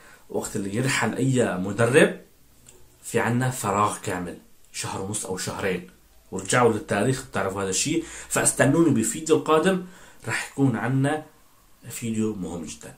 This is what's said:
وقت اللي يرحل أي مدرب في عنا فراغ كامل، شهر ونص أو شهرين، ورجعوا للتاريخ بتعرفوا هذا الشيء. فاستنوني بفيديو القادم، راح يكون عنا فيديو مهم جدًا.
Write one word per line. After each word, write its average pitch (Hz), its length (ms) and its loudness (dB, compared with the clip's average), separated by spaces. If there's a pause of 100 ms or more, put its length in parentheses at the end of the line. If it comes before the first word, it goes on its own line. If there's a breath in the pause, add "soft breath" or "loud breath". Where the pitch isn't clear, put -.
(300 loud breath)
وقت - 260 -6
اللي 98 200 -4
يرحل 127 380 0
أي 117 440 0
مدرب 117 640 2 (800)
في - 160 -2
عنا 120 300 0
فراغ 104 540 0
كامل، 90 340 -6 (360)
شهر - 280 -8
ونص 104 240 -6
أو 92 120 -6
شهرين، 92 520 -4 (420)
ورجعوا 113 420 2
للتاريخ 107 580 0
بتعرفوا 98 320 -2
هذا 95 60 -2
الشيء. 151 340 -2 (260 loud breath)
فاستنوني 139 600 4
بفيديو 127 460 2
القادم، 165 500 2 (420 loud breath)
راح - 240 -6
يكون 135 240 2
عنا 135 500 0 (640)
فيديو 110 460 -2
مهم 87 300 -8
جدًا. - 320 -16